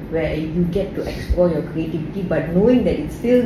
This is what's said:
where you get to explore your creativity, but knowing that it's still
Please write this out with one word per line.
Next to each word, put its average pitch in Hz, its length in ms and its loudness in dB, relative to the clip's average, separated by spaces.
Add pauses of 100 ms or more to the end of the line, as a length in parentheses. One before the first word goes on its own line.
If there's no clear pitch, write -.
(160)
where 156 240 -2
you 160 240 -2 (140)
get - 180 -4
to - 80 -6 (100)
explore 180 420 2
your - 80 -2 (100)
creativity, 160 500 -4 (100)
but 147 220 -2
knowing 226 320 6
that 151 160 2
it's - 160 -8
still 247 260 4